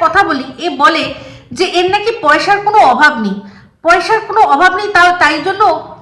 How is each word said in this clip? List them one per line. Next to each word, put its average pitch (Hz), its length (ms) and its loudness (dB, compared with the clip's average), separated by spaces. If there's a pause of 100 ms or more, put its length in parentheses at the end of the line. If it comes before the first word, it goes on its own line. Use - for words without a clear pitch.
কথা 349 240 2
বলি, 277 200 -4 (140)
এ 330 120 -4
বলে 285 440 0 (380)
যে 294 120 -2
এর 359 260 0
নাকি 415 220 -2 (100)
পয়সার 311 380 2
কোনো 415 180 0
অভাব 269 420 2
নেই, 196 200 -4 (420)
পয়সার 381 380 0
কোনো 415 200 -2
অভাব 370 360 2
নেই, 415 120 -4
তাও 359 300 2
তাই 311 260 0
জন্য 381 580 -2